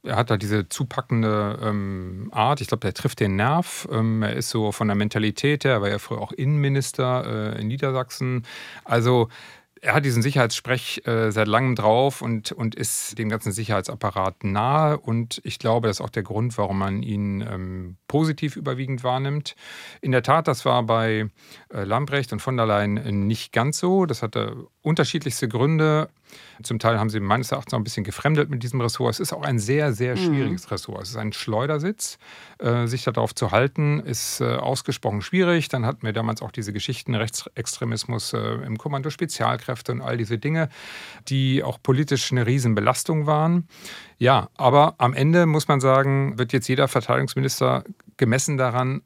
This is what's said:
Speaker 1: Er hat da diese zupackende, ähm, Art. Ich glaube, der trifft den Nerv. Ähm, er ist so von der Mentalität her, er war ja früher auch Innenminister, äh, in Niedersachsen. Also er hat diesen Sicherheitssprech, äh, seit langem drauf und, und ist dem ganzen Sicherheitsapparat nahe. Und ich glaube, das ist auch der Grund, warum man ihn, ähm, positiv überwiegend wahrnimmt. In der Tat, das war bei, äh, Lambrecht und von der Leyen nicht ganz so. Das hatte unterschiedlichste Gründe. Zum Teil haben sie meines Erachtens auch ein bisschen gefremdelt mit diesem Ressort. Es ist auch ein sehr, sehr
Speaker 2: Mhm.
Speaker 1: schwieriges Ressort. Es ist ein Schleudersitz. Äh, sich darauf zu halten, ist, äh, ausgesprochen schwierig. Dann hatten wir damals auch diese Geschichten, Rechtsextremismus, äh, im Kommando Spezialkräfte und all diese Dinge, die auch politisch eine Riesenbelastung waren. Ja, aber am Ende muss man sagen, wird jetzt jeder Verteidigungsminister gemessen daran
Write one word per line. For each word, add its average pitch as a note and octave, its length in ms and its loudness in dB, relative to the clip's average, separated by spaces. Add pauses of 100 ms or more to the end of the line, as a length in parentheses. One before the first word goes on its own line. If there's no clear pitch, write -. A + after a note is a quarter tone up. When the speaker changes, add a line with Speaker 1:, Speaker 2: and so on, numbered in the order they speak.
Speaker 1:
Er A2+ 140 -2
hat A2+ 120 2
da A2+ 60 2
diese G#2 320 -2
zupackende, G#2+ 960 0
ähm, G2 680 -4
Art. B2+ 260 2
Ich - 80 -4
glaube, A2 140 -2
der F#2+ 120 -2
trifft - 280 -4
den G2 160 2
Nerv. C#3+ 520 0
Ähm, A2+ 320 0
er G#2+ 120 0
ist C3 160 -4
so G#2+ 240 0
von G#2+ 140 0
der G2+ 80 2
Mentalität G#2+ 680 0
her, C3+ 80 4
er A2 100 2
war G2+ 80 0
ja G2+ 100 -2
früher A2 200 -6
auch G#2 140 -8
Innenminister, C3 1200 0
äh, - 60 -6
in G#2+ 80 -2
Niedersachsen. B2+ 720 -2 (400)
Also A#2+ 460 4 (500)
er - 140 0
hat C#3+ 100 4
diesen A#2+ 180 2
Sicherheitssprech, B2+ 840 0
äh, A2+ 260 2
seit G#2+ 160 2
langem B2 280 2
drauf A#2+ 460 4
und, A2+ 300 -4
und A2+ 240 -2
ist - 440 -6
dem G#2+ 100 -2
ganzen G#2+ 240 -2
Sicherheitsapparat G2+ 880 -2
nahe. C3+ 540 2
Und A#2 480 -4
ich - 140 -8
glaube, A#2 280 2
das G2+ 100 0
ist - 40 -6
auch - 80 -6
der G#2+ 140 -4
Grund, A2+ 340 -2
warum G2 200 0
man G2 260 -2
ihn, G2+ 360 -2
ähm, F#2 560 -8 (140)
positiv D3+ 480 0
überwiegend C3 480 -4
wahrnimmt. C#3 500 -2 (460)
In B2+ 100 0
der B2 120 4
Tat, D#3 260 4
das - 160 -2
war B2 180 4
bei, A2 460 2 (440)
äh, G2+ 120 -4
Lambrecht C3+ 480 0
und G2+ 80 -6
von C3 160 -2
der A2+ 80 2
Leyen G#2 640 0
nicht - 260 -2
ganz C#3 240 2
so. F#3 280 2
Das D3+ 160 -4
hatte A2 460 -4 (140)
unterschiedlichste D3+ 680 0
Gründe. D#3 640 2 (540)
Zum A2+ 160 -4
Teil A2+ 200 2
haben A2 100 2
sie G#2+ 100 -2
meines G#2+ 320 0
Erachtens - 220 -4
auch A#2+ 40 0
ein G#2+ 60 0
bisschen G#2+ 200 -4
gefremdelt D3 460 0
mit C3 140 -4
diesem B2 180 -2
Ressort. A#2 340 0
Es - 40 -8
ist - 140 -4
auch - 80 -8
ein B2 180 0
sehr, C#3 340 2
sehr B2 220 -2
Speaker 2:
Mhm. - 40 -2
Speaker 1:
schwieriges C3+ 520 0
Ressort. G2 320 -8
Es G2 80 -12
ist A#2+ 60 -8
ein G#2+ 160 -4
Schleudersitz. D3 840 -2 (420)
Äh, A#2+ 280 2
sich B2 160 -4
darauf A#2 320 0
zu - 160 -2
halten, D3 480 2
ist, - 420 -6
äh, A#2+ 140 0
ausgesprochen B2+ 640 -2
schwierig. F3 480 2
Dann A#2+ 160 -2
hatten - 180 -4
wir A2 100 -4
damals A2+ 280 -2
auch G2+ 100 -10
diese G#2 200 -8
Geschichten, - 440 -4
Rechtsextremismus, A2+ 1160 -6
äh, A#2 40 -4 (280)
im A2+ 120 -6
Kommando C#3+ 320 -6
Spezialkräfte B2 840 -4
und B2 100 -4
all A#2+ 160 -4
diese A#2 200 -2
Dinge, D#3 320 0 (580)
die C3+ 360 2
auch B2 180 -4
politisch C3+ 500 2
eine B2 140 2
Riesenbelastung B2 800 2
waren. D#3+ 420 2 (500)
Ja, B2 380 4
aber C#3+ 440 6
am B2+ 140 4
Ende D#3+ 340 6
muss D3+ 200 2
man C#3 140 4
sagen, C3+ 560 4
wird B2+ 160 0
jetzt B2 140 2
jeder C3+ 200 2
Verteidigungsminister C3 960 0 (340)
gemessen C3 400 2
daran B2+ 480 0